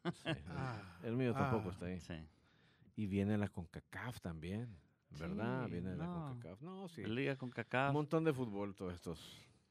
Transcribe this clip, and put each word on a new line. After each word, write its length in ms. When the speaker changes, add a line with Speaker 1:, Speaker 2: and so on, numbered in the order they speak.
Speaker 1:
<laughs> 100
Speaker 2:
Sí, 140
el, 200
Speaker 3:
Ah, 540
Speaker 2:
el 140
mío 180
tampoco 340
Speaker 3:
ah. 40
Speaker 2:
está 140
ahí. 140
Speaker 1:
Sí. 140
Speaker 2:
Y 140
viene 280
la 120
concacaf 720
también, 480
¿verdad? 480
Speaker 1:
Sí, 60
Speaker 2:
Viene 240
la 100
Speaker 1:
no. 220
Speaker 2:
concacaf. 340
No, 260
sí. 140
Speaker 1:
La 60
Liga 280
concacaf. 540
Speaker 2:
Un 40
montón 280
de 100
fútbol 440
todo 160
estos, 500